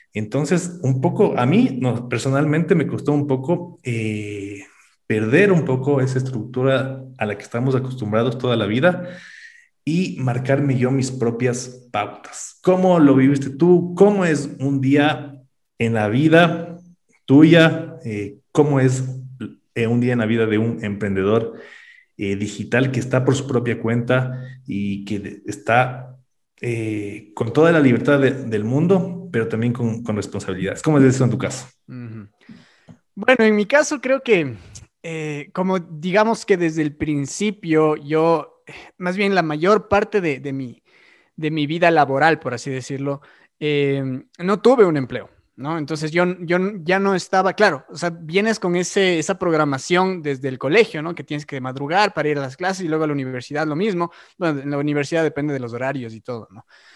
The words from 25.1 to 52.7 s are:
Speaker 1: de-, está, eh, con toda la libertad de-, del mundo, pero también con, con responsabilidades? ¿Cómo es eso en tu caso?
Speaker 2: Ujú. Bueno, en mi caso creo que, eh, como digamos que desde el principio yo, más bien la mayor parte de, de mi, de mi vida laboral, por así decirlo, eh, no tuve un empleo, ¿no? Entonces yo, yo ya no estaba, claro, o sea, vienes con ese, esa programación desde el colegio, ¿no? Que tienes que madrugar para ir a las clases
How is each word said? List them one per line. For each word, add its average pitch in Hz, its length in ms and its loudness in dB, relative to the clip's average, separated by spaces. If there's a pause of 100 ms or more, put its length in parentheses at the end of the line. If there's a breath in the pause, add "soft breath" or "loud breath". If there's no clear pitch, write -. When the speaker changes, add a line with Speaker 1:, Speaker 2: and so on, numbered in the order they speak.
Speaker 1:
de-, 90 280 -14
está, - 720 -2 (440)
eh, 107 760 -8
con 117 180 -6
toda 165 200 4
la 165 80 4
libertad 135 400 4
de-, 131 240 2
del 107 200 -4
mundo, 170 680 0
pero 113 180 -2
también 113 260 -2
con, 113 280 -4
con 107 140 -4
responsabilidades? 95 640 -6
¿Cómo 156 160 2
es 135 60 8
eso 131 200 4
en 113 60 2
tu 101 80 -2
caso? - 300 -8 (200)
Speaker 2:
Ujú. 113 400 -16 (880 loud breath)
Bueno, 226 280 4
en 214 120 6
mi 208 100 0
caso 285 340 0
creo 262 220 -2
que, 170 320 2 (480 loud breath)
eh, 151 500 -8
como 185 260 -2
digamos 180 680 0
que 196 100 4
desde 160 260 0
el 151 140 -4
principio 156 1000 0
yo, 156 680 0 (360 loud breath)
más 180 180 -6
bien 196 180 0
la 180 80 2
mayor 165 460 0
parte 208 320 0
de, 147 200 -2
de 135 120 -8
mi, 131 300 -10 (540 soft breath)
de 156 140 -4
mi 156 160 -2
vida 170 240 2
laboral, 147 500 2
por 123 140 -8
así 123 160 -8
decirlo, 139 500 -6 (400 soft breath)
eh, 139 640 0 (140)
no 190 220 -2
tuve 240 240 8
un 165 120 2
empleo, 123 340 -6 (260)
¿no? 156 220 -8
Entonces 151 320 -6
yo, 175 140 2 (160)
yo 175 180 0 (240)
ya 185 160 0
no 196 160 0
estaba, 185 380 0
claro, 180 360 2
o - 80 -16
sea, 165 140 -4
vienes 170 480 -2
con 175 180 -2
ese, 180 440 0
esa 185 180 -2
programación 175 840 0
desde 139 260 -6
el 127 100 -8
colegio, 160 440 0
¿no? 170 120 -8
Que 160 100 -14
tienes 147 220 -8
que 139 140 -10
madrugar 143 540 -2
para 151 140 -2
ir 147 100 -2
a 139 40 -4
las 131 140 -10
clases 185 280 -6